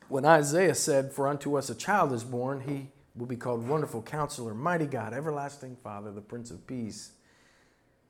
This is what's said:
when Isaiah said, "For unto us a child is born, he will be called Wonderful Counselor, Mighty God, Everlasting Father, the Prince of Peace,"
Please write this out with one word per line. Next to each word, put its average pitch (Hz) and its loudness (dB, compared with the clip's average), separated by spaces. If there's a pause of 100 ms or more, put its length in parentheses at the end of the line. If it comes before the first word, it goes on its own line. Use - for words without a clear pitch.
when 135 0
Isaiah 156 6
said, 135 2
"For 139 2
unto 143 0
us 135 0
a 117 -4
child 180 2
is 117 -2
born, 127 -2
he 139 -6 (240)
will 120 -8
be 127 -4
called 120 -2
Wonderful 139 0
Counselor, 131 -4
Mighty 160 0
God, 110 -4
Everlasting 139 -6
Father, 104 -10
the 101 -10
Prince 117 -10
of 95 -14
Peace," 117 -8 (960)